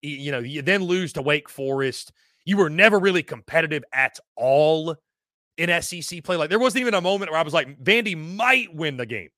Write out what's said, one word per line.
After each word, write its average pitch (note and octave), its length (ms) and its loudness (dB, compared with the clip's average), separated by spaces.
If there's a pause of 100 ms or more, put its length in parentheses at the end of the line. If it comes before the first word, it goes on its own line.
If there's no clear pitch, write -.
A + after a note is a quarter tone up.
Y-, D3 100 -10
you C#3+ 200 -8
know, C3+ 80 -2
you C#3 240 -8
then F#3 220 0
lose F3 300 -2
to C#3+ 80 -6
Wake D3 260 0
Forest. C3+ 640 -4 (320)
You G3 120 0
were F3 140 4
never G3+ 300 6
really F3+ 240 2
competitive D3+ 580 -2 (100)
at C3 260 0 (180)
all D3+ 580 2 (640)
in F3 140 -2
S E3+ 220 -2
E F3 100 -10
C F3 180 -10
play. F3+ 160 -2
Like, D#3 140 -2
there G#3+ 100 2
wasn't B3+ 220 2
even A#3 120 0
a F#3 60 2
moment F#3 320 -2
where D#3+ 80 0
I - 20 2
was D3+ 100 -2
like, C#3+ 300 -2
"Vandy G#3 340 2
might G#3 560 0
win D3+ 240 -4
the B2 100 -6
game. G#2 320 -10